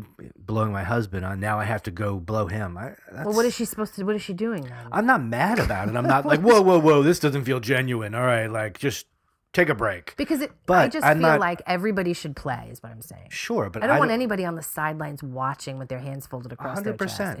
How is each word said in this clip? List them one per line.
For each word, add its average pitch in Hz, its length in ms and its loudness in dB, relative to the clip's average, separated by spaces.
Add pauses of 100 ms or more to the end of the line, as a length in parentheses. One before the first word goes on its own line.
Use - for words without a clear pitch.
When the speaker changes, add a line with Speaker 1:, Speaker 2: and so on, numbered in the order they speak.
(380)
Speaker 1:
blowing 107 340 -2
my 98 120 -4
husband, 98 400 -2
uh, 95 100 -6
now 104 240 -2
I 107 60 -2
have 107 200 -2
to 107 60 -6
go 101 280 -4
blow 107 280 -2
him." 92 300 -6
I, 98 160 -12 (200)
Speaker 2:
Well, - 140 -10
what 208 120 -2
is 233 60 4
Speaker 1:
that's 247 120 0
Speaker 2:
she 240 80 -4
supposed 214 320 -8
to, 196 80 -6
what 208 120 -2
is 202 60 -6
she 196 120 -8
doing 208 300 -4
then? 123 80 -12 (200)
Speaker 1:
I'm 220 140 0
not 240 160 4
mad 135 360 0
about 101 300 0
it. 110 80 -2
I'm 123 100 0
not 135 200 4
Speaker 2:
<laughs> - 0 -
Speaker 1:
like, 151 140 4
"Whoa, 220 200 8
whoa, 185 180 8
whoa, 151 240 8
this 165 160 4
doesn't 143 260 0
feel 127 160 0
genuine. 120 540 0
All 123 120 0
right, 113 200 2
like, 110 320 -6
just - 280 -4 (460)
take 175 160 4
a 147 60 2
break." 104 420 -4
Speaker 2:
Because - 260 -2
it, - 80 -6
I - 40 -20 (120)
Speaker 1:
But 185 260 6
Speaker 2:
just 311 140 -2
Speaker 1:
I'm 151 120 6
Speaker 2:
feel 165 100 6
Speaker 1:
not 156 120 6
Speaker 2:
like 175 260 -2
everybody 180 460 0
should 151 240 -8
play 117 340 -8
is 117 120 -18
what 117 100 -18
I'm 113 100 -18
saying. - 280 -20
Speaker 1:
Sure, 147 400 -4
but - 120 -6
Speaker 2:
I 214 40 0
don't 262 100 6
Speaker 1:
I - 20 6
Speaker 2:
want 277 120 4
Speaker 1:
don't 226 40 2
Speaker 2:
anybody 214 300 -2
on 170 120 -4
the 160 60 -10
sidelines 151 600 -6
watching 131 560 -6
with 131 100 -12
their 127 120 -8
hands 139 260 -10
folded 123 260 -12
across 143 300 -8
their 208 100 -4
chest. - 280 -6
Speaker 1:
A 202 40 -2
hundred 180 140 -6
percent, - 20 -